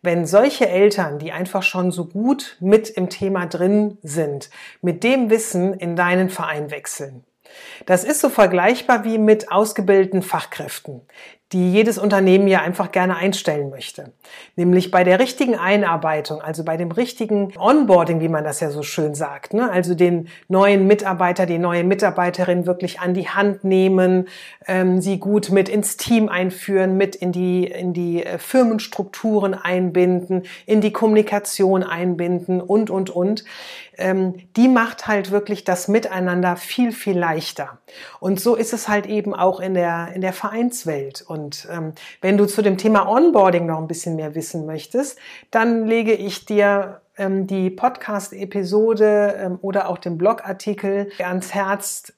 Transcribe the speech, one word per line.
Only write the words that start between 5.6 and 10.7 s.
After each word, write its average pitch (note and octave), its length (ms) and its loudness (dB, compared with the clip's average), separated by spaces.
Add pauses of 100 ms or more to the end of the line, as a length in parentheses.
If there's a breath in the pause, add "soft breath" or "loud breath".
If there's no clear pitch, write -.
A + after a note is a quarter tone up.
in E3+ 220 -6
deinen F3+ 320 2
Verein D#3 420 -6
wechseln? C#3 540 -12 (640 loud breath)
Das F3+ 180 2
ist D4+ 160 -2
so D4 80 4
vergleichbar G#3 760 4
wie A3 140 -2
mit G#3+ 320 4
ausgebildeten F#3+ 720 2
Fachkräften, C#3+ 800 -8 (500 loud breath)